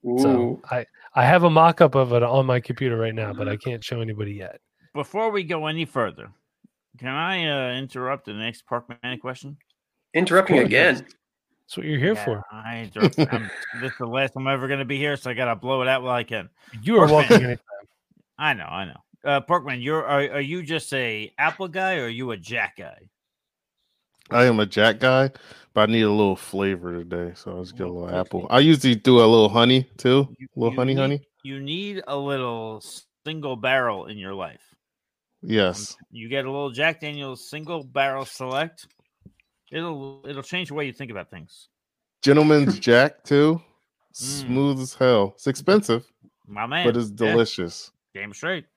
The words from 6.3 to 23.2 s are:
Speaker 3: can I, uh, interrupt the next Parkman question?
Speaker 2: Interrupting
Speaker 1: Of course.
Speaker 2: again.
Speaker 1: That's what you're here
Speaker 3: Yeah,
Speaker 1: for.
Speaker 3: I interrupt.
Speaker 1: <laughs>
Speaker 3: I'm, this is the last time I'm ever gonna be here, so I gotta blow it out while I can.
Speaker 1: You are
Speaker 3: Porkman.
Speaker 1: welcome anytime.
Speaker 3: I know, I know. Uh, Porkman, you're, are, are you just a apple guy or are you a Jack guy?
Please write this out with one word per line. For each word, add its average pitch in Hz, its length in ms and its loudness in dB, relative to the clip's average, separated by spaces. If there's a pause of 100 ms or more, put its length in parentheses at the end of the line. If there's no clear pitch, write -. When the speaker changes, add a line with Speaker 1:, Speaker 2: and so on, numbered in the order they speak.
Speaker 3:
can 123 120 -10
I, 170 380 -4
uh, 131 300 -4
interrupt 131 480 -8
the 107 80 -12
next 110 320 -10
Parkman 120 540 -10
question? 131 380 -14 (560)
Speaker 2:
Interrupting 180 440 4
Speaker 1:
Of 123 60 6
course. 101 40 2 (320)
Speaker 2:
again. - 80 -18 (600)
Speaker 1:
That's - 100 -16
what - 80 -10
you're 151 140 -2
here 180 140 0
Speaker 3:
Yeah, 214 120 -6
Speaker 1:
for. 104 260 -6
Speaker 3:
I 110 320 -14
interrupt. 113 360 0
Speaker 1:
<laughs> 143 140 0
Speaker 3:
I'm, 110 160 -6 (320)
this 131 100 -8
is - 60 -16
the 123 100 -8
last 135 260 -4
time 135 140 -6
I'm 139 60 0
ever 131 160 -4
gonna 139 160 -4
be 139 120 -6
here, 143 200 -4
so 127 120 -10
I 123 40 -6
gotta 120 220 -2
blow 127 260 -4
it 127 80 0
out 131 120 0
while 127 140 -4
I 120 80 -2
can. 104 260 -10 (320)
Speaker 1:
You 208 180 2
are 156 80 10
Speaker 3:
Porkman. 151 40 6
Speaker 1:
welcome 151 320 6
anytime. 123 160 -4 (800)
Speaker 3:
I 147 160 -2
know, 92 120 -8
I 92 200 -8
know. 80 120 -16 (280)
Uh, 139 160 0
Porkman, 131 420 -4
you're, 151 220 -2
are, 143 160 0 (140)
are 143 60 -4
you 165 220 -8
just 151 300 -8
a 113 440 -6
apple 165 300 -2
guy 190 300 -4
or 127 80 -4
are 117 40 -6
you 120 220 -8
a 107 60 -8
Jack 101 400 -8
guy? 95 320 -20 (1200)